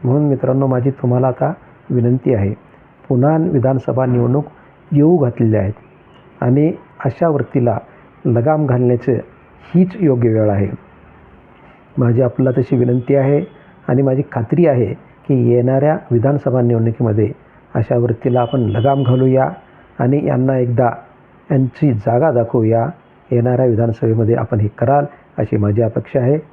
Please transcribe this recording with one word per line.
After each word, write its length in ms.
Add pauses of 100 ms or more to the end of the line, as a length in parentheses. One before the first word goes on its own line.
म्हणून 200
मित्रांनो, 440
माझी 240
तुम्हाला 360
आता 260 (360)
विनंती 440
आहे, 200 (560)
पुन्हा 280
विधानसभा 680
निवडणूक 400 (460)
येऊ 260
घातलेल्या 440
आहेत 120 (680)
आणि 320 (320)
अशा 220
वृत्तीला 500 (480)
लगाम 400
घालण्याचं 460 (640)
हीच 160 (100)
योग्य 280
वेळ 200
आहे. 180 (1300)
माझी 240
आपल्याला 400
तशी 160
विनंती 380
आहे 260 (460)
आणि 140
माझी 200 (100)
खात्री 340
आहे 280
की 600
येणाऱ्या 440 (140)
विधानसभा 500
निवडणुकीमध्ये 720 (440)
अशा 220
वृत्तीला 440
आपण 180
लगाम 440
घालूया 460 (500)
आणि 260
यांना 320
एकदा 320 (640)
यांची 420
जागा 380
दाखवूया. 560 (440)
येणाऱ्या 340
विधानसभेमध्ये 680
आपण 240
हे 80
कराल 380 (320)
अशी 200
माझी 240
अपेक्षा 380
आहे. 180 (160)